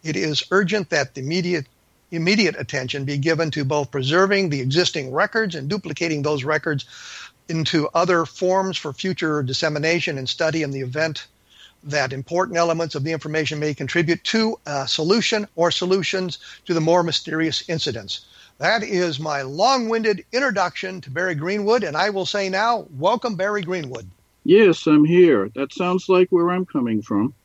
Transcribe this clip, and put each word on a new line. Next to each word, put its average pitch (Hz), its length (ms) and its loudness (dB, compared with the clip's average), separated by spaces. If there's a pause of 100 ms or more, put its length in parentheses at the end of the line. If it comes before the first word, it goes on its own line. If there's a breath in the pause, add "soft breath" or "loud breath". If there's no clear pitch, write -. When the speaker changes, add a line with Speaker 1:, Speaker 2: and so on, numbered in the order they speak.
Speaker 1:
It 156 140 -4
is 156 340 -2
urgent 190 400 0
that 143 240 0
the 135 80 -10
immediate, 170 420 -2 (460)
immediate 175 480 2
attention 135 480 -6
be 143 100 -4
given 156 360 0
to 147 120 -4
both 143 260 -2
preserving 180 600 2
the 143 100 -2
existing 135 520 0
records 202 420 -2
and 139 120 -8
duplicating 165 540 -4
those 147 240 -2
records 151 400 -2 (640 loud breath)
into 160 460 0
other 170 320 2
forms 190 500 0
for 147 160 -8
future 156 500 -2
dissemination 151 760 -2
and 131 100 -6
study 160 340 -2
in 139 100 -4
the 135 80 -6
event 147 460 -4 (580 soft breath)
that 139 280 -2
important 170 460 -2
elements 165 360 2
of 139 100 -4
the 160 80 -2
information 156 460 -4
may 151 160 -2
contribute 165 500 0
to 220 420 0
a 139 220 -4
solution 208 580 2 (100)
or 170 140 2
solutions 185 680 -2 (280 loud breath)
to 175 80 0
the 165 60 2
more 170 220 4
mysterious 160 680 -2
incidents. 117 580 -6 (320 soft breath)
That 202 240 0
is 175 360 -2
my 147 240 -4
long-winded 220 880 0
introduction 190 680 -2
to - 80 -16
Barry 175 240 -2
Greenwood, 202 500 0
and 151 120 -4
I 190 140 2
will 190 160 -2
say 196 220 -2
now, 208 380 0 (120)
welcome, 214 380 0
Barry 208 260 -2
Greenwood. 139 460 -6 (360)
Speaker 2:
Yes, 185 420 6
I'm 151 180 6
here. 156 500 6
That 139 180 -4
sounds 180 360 -2
like 185 200 6
where 175 220 2
I'm 180 160 -2
coming 113 360 -2
from. 107 320 0 (100)